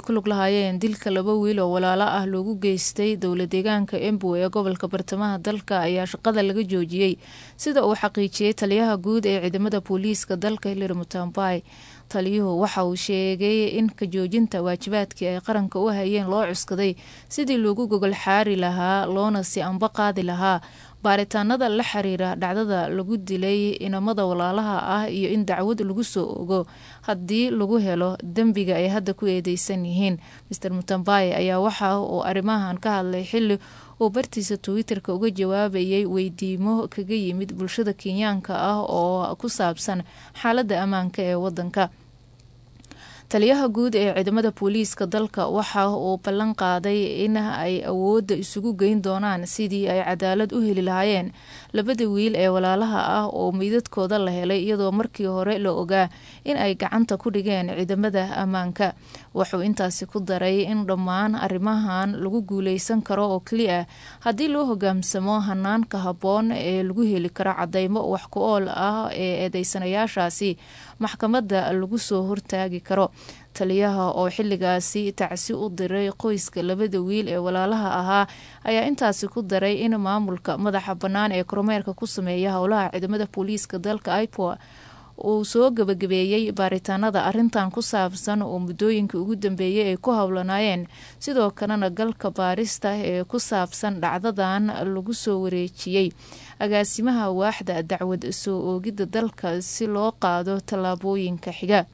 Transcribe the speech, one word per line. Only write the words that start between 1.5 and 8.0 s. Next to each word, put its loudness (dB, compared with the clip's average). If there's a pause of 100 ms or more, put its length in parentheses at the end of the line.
oo 2
walaalo 2 (160)
ah -2
loogu -2
geystay 0
dowlad 0
deegaanka 0
Embu 0
ee 2
gobolka -2
bartamaha -2
dalka -4 (120)
ayaa 0
shaqada 0
laga 2
joojiyey, 0 (420)
sida 2
uu 4
xaqiijiyey 0